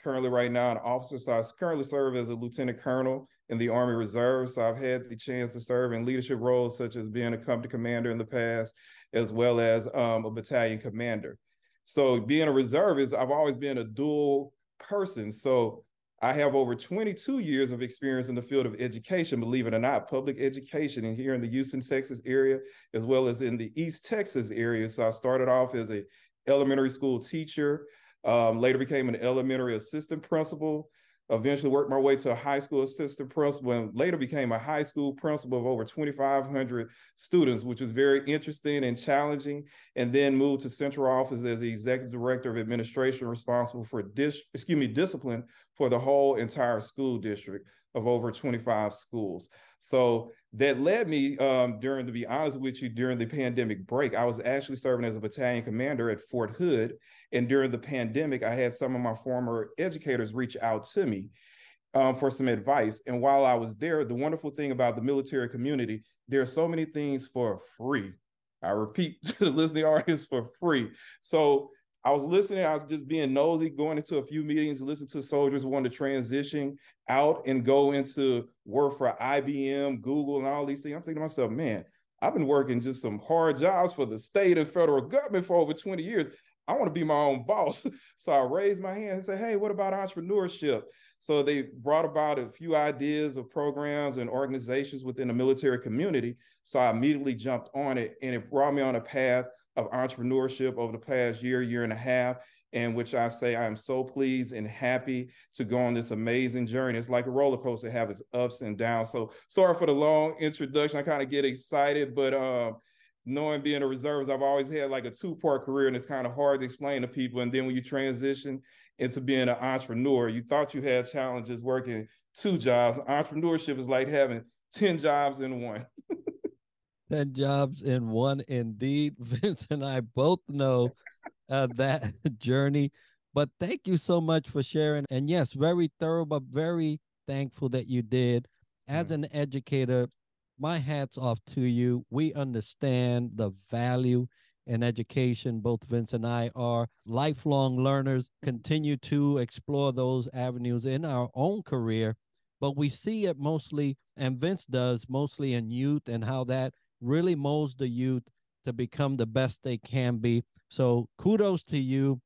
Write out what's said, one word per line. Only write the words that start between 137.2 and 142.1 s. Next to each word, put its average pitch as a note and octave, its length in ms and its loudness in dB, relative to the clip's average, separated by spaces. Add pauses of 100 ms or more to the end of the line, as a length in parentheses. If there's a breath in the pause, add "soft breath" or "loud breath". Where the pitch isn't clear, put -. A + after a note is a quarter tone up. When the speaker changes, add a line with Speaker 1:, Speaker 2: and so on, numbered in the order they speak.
Speaker 2:
thankful C3+ 400 -4
that B2+ 200 -2
you B2 120 0
did. B2 480 0 (400)
As D#3 200 -2
Speaker 1:
Mm. E3 40 -4
Speaker 2:
an D3+ 200 -2
educator, C3 760 0 (500)
my D#3+ 200 -2
hat's C#3 400 -4
off B2 200 0 (100)
to - 120 -4
you. B2 480 2
We D3+ 240 0